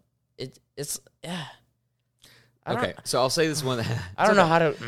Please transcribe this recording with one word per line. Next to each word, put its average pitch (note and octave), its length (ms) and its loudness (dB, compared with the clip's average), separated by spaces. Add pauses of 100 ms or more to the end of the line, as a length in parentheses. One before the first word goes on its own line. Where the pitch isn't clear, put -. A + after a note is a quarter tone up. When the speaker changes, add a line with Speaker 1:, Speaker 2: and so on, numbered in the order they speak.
(380)
Speaker 1:
it, C3 220 -14 (160)
it's, - 240 -8 (240)
yeah. E3 220 -8 (1200)
I - 80 -4
don't D3 100 -2
Speaker 2:
Okay, - 100 -2 (120)
so - 140 0
I'll C3 100 4
say D#3+ 180 2
this D3+ 160 -2
one. B2+ 160 -2
<laughs> G#2+ 380 -6
Speaker 1:
I E3+ 80 2
don't G#3+ 60 6
Speaker 2:
It's G#3 40 6
Speaker 1:
know G3 60 6
Speaker 2:
okay. D#3+ 80 6
Speaker 1:
how E3 100 6
to, D#3+ 160 2 (120)